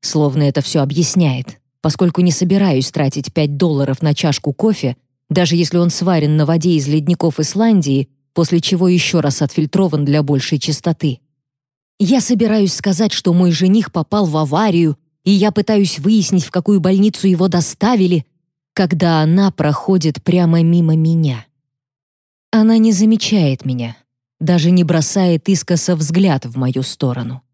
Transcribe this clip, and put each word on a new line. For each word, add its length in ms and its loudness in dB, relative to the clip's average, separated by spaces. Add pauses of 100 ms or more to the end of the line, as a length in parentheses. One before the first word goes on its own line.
словно 440 -2
это 160 0
всё 220 -2
объясняет, 760 -2 (200)
поскольку 400 -2
не 100 2
собираюсь 600 0
тратить 400 -4
пять 240 -2
долларов 440 0
на 140 0
чашку 380 -2
кофе, 440 -2 (320)
даже 280 0
если 220 0
он 120 2
сварен 460 0
на 100 2
воде 260 0
из 140 0
ледников 540 -2
Исландии — 680 0 (240)
после 280 0
чего 280 0
ещё 320 0
раз 220 -2
отфильтрован 600 -2
для 180 0
большей 360 -2
чистоты. 600 -4 (800)
Я 220 2
собираюсь 540 0
сказать, 380 -2
что 220 0
мой 160 4
жених 400 2
попал 360 -2
в 100 -2
аварию, 600 0 (280)
и 80 2
я 180 2
пытаюсь 480 0
выяснить, 460 0
в 80 -14
какую 280 0
больницу 460 0
его 220 2
доставили, 760 0 (540)
когда 440 0
она 280 2
проходит 720 -2
прямо 400 2
мимо 320 2
меня. 520 0 (1040)
Она 260 4
не 140 4
замечает 720 0
меня, 320 -6 (420)
даже 320 2
не 140 4
бросает 640 0
искоса 480 0
взгляд 500 0
в 100 -10
мою 280 -2
сторону. 580 -6 (100)